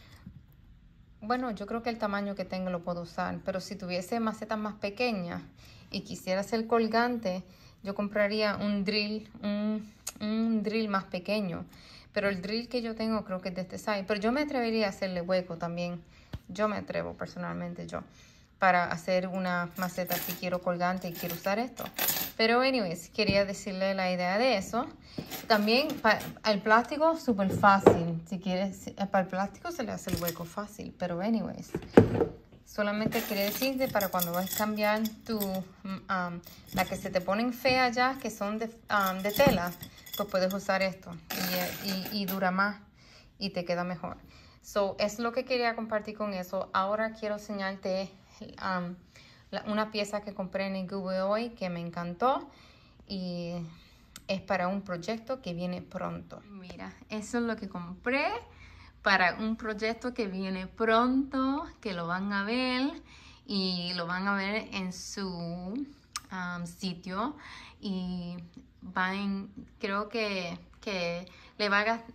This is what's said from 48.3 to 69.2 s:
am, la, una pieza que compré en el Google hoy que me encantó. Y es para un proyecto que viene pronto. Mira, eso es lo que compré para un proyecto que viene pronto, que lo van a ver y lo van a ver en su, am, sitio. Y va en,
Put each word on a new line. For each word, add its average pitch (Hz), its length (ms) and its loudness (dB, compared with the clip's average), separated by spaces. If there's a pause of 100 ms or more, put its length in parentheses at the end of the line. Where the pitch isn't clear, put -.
am, 180 380 -2 (560)
la, 202 160 -4
una 214 240 0
pieza 208 300 -2
que 208 120 -10
compré 196 340 -2
en 190 80 -2
el 185 120 -4
Google 190 340 -2
hoy 214 280 2
que 196 200 -4
me 175 100 -4
encantó. 175 720 0 (580)
Y 175 460 -4 (760)
es 190 140 0
para 185 260 0
un 196 140 0
proyecto 185 600 -4
que 175 120 -6
viene 180 280 -4
pronto. 170 680 -8
Mira, 185 440 -14 (160)
eso 214 300 -4
es 240 40 0
lo 233 120 0
que 220 120 -8
compré 196 580 -2 (760)
para 185 340 6
un 220 220 0
proyecto 220 560 -2
que 226 140 -2
viene 190 400 -4
pronto, 262 1000 4 (160)
que 208 120 -4
lo 170 140 -4
van 185 240 0
a 196 140 0
ver 254 560 0 (440)
y 185 500 0
lo 170 120 -2
van 185 220 0
a 202 60 2
ver 202 360 -2
en 185 220 -4
su, 180 920 -6 (440)
am, 175 360 -4
sitio. 185 680 -4 (460)
Y 180 560 -4 (600)
va 185 160 2
en, 196 360 -2 (280)